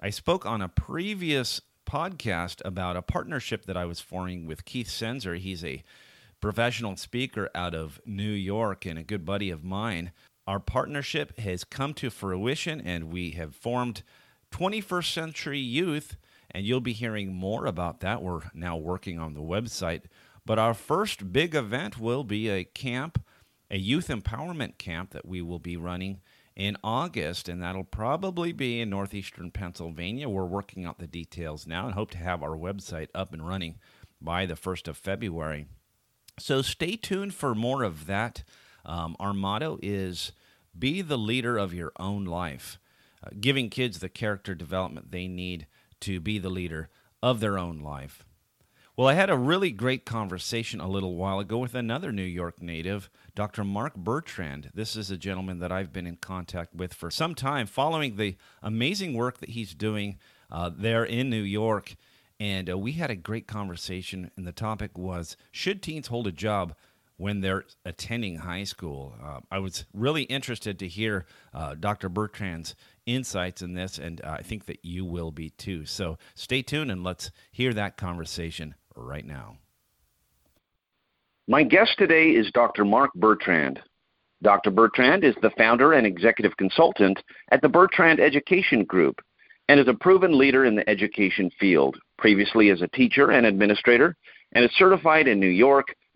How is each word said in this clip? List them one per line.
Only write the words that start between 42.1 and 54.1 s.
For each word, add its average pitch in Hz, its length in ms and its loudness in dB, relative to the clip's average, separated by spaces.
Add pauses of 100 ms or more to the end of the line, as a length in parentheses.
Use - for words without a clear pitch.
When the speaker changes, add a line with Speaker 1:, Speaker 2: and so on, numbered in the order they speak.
Speaker 1:
life," 85 520 -8 (460)
uh, - 60 -16 (100)
giving 131 300 0
kids 120 300 -6
the 95 100 -8
character 101 440 -6
development 82 580 -8
they 90 180 -8
need 90 360 -10 (360)
to 95 180 -6
be 104 200 -4
the 92 100 -6
leader 82 400 -8 (340)
of 120 160 2
their 101 180 -2
own 85 220 -6
life. 71 460 -14 (720)
Well, 127 100 4
I 139 60 6
had 196 160 2
a 156 80 2
really 165 340 2
great 120 340 -4
conversation 110 760 -6
a 92 80 -6
little 95 260 -4
while 95 240 -4
ago 107 200 -6
with 123 140 -6
another 123 380 -6
New 101 100 -4
York 87 400 -8
native, 87 480 -8 (240)
Doctor 104 300 -6
Mark 101 320 -4
Bertrand. 85 800 -8